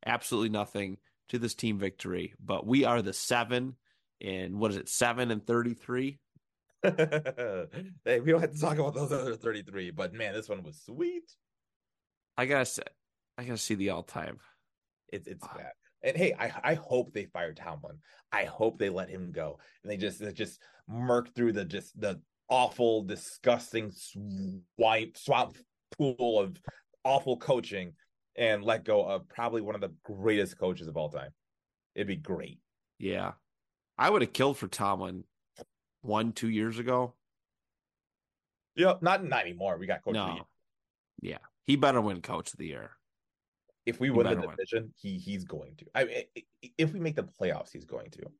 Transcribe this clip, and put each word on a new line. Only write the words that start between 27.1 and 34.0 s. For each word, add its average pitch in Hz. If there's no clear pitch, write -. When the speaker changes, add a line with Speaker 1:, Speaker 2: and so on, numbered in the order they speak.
Speaker 2:
coaching 98
and 110
let 110
go 104
of 92
probably 117
one 104
of 101
the 95
greatest 101
coaches 90
of 78
all 78
time. 67
It'd 101
be 98
great. 82
Speaker 1:
Yeah. 95
I 131